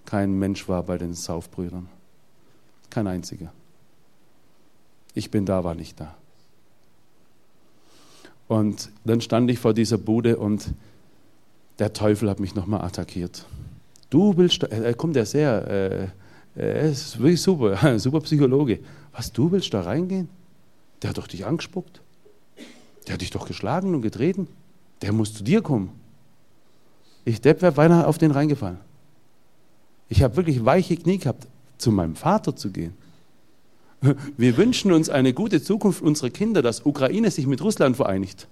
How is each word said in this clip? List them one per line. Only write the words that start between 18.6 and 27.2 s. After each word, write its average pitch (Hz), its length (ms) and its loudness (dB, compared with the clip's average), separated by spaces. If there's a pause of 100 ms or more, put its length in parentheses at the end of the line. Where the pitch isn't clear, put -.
"Was, - 220 -12
du 156 180 0
willst 185 240 -2
da 98 60 0
reingehen? 175 480 -4 (720)
Der 95 80 -6
hat 92 80 -8
doch 90 80 -10
dich 90 180 -12
angespuckt. - 560 -8 (1080)
Der 98 60 -6
hat 87 80 -8
dich - 80 -8
doch - 180 -8
geschlagen 175 440 -4
und 135 100 -2
getreten. 143 440 -2 (560)
Der 101 100 -2
muss 107 220 0
zu 107 80 -14
dir 180 200 2
kommen." 101 280 -2 (1300)